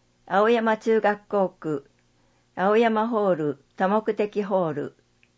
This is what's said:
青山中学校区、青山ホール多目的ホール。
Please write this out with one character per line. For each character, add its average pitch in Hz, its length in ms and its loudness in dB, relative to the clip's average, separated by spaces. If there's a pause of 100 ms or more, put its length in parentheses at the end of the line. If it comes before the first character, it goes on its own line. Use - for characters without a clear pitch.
(260)
青 202 220 2
山 226 280 2
中 220 240 0
学 208 280 0
校 196 220 0
区、 - 400 -6 (680)
青 202 200 2
山 226 300 2
ホ 214 240 0
ー 175 40 2
ル 147 300 -4 (120)
多 190 100 0
目 214 280 0
的 208 280 -4
ホ 190 260 -2
ー 151 40 -4
ル。 135 240 -10 (420)